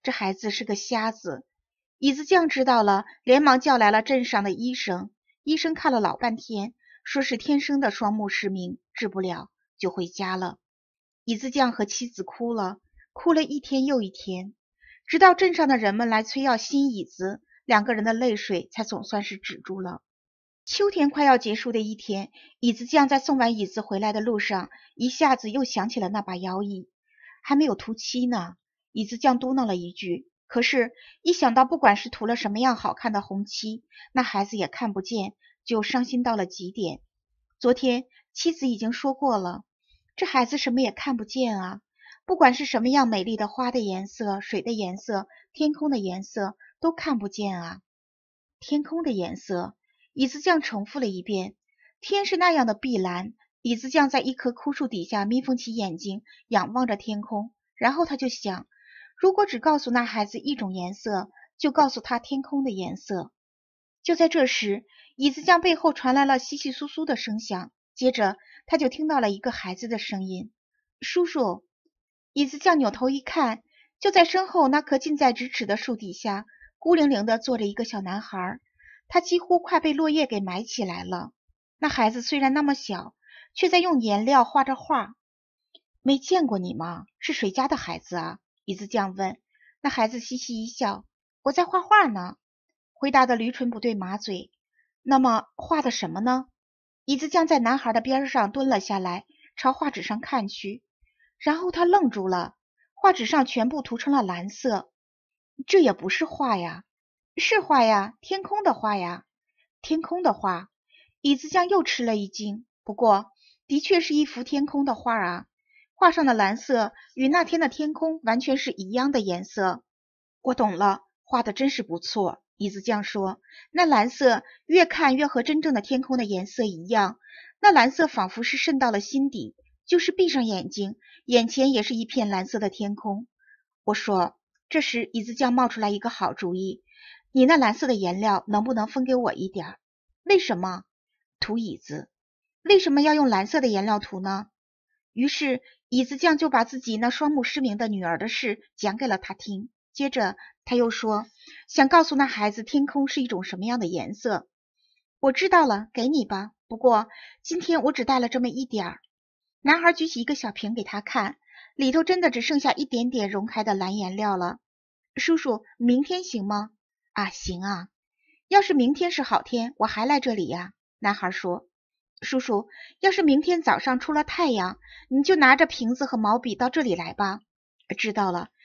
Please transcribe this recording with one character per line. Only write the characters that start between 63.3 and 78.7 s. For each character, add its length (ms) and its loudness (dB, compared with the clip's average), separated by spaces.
就 120 0
在 140 4
这 160 2
时， 400 -2
椅 140 2
子 120 -10
匠 160 6
背 160 2
后 160 2
传 240 0
来 80 6
了 160 2
窸 140 -12
窸 180 -8
窣 160 -10
窣 160 -8
的 140 -2
声 240 -6
响， 320 -10
接 200 2
着 240 0
他 120 2
就 100 4
听 200 -2
到 120 2
了 100 2
一 100 -4
个 120 -4
孩 240 -8
子 140 -10
的 80 -4
声 260 -6
音 300 -10
：“叔 240 0
叔。” 400 -2
椅 140 0
子 120 -10
匠 200 4
扭 120 4
头 200 -2
一 100 -2
看， 440 -2
就 120 2
在 120 8
身 240 0
后 220 4
那 120 2
棵 160 0
近 200 -2
在 160 4
咫 180 -8
尺 140 -4
的 100 -2
树 220 -6
底 160 -12
下， 320 -8
孤 160 6
零 140 6
零 160 2
地 120 2
坐 200 -2
着 80 -2
一 80 -2
个 100 -4
小 160 -8
男 220 -6
孩， 380 -8